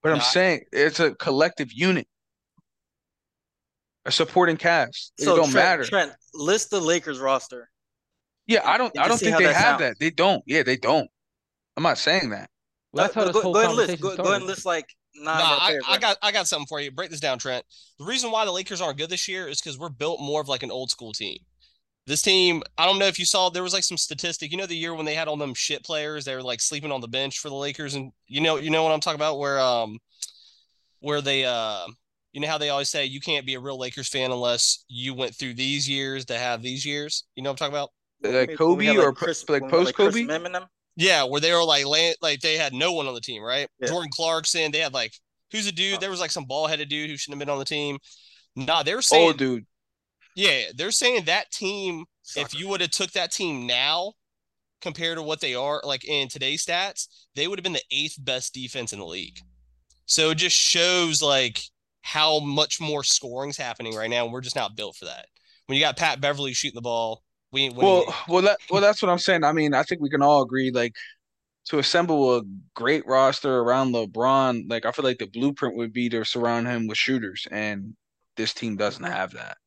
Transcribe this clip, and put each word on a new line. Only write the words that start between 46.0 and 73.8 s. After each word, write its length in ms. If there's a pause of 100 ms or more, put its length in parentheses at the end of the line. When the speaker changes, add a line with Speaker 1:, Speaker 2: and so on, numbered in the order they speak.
Speaker 2:
was, 120
like, 100
some 140
bald-headed 440
dude 200
who 80
shouldn't 220
have 60
been 80
on 60
the 60
team. 320 (580)
Nah, 260
they 140
were 60
saying 260
Speaker 1:
Old 100
dude. 280 (720)
Speaker 2:
Yeah, 300 (100)
they're 160
saying 340
that 260
team, 540 (300)
if 160
Speaker 3:
Sucker. 80
Speaker 2:
you 80
would 140
have 100
took 220
that 180
team 340
now, 480 (680)
compared 360
to 60
what 180
they 140
are, 280
like, 220
in 220
today's 380
stats, 420 (280)
they 120
would 100
have 60
been 100
the 80 (100)
eighth 280
best 340
defense 400
in 60
the 60
league. 340 (640)
So 260
it 40
just 200
shows, 680
like, 360 (480)
how 320
much 400
more 240
scoring's 540
happening 360
right 160
now, 140
and 80
we're 80
just 160
not 220
built 180
for 100
that. 200 (400)
When 120
you 60
got 140
Pat 240
Beverley 320
shooting 220
the 60
ball, 400 (300)
we 120
ain't 120
winning 160
Speaker 1:
Well, 140
Speaker 2:
games. 100 (140)
Speaker 1:
well, 140
that, 160 (100)
well, 120
that's 200
what 100
I'm 80
saying. 240
I 80
mean, 220
I 100
think 160
we 100
can 120
all 200
agree, 300
like, 220 (720)
to 140
assemble 580
a 60 (320)
great 300
roster 540
around 340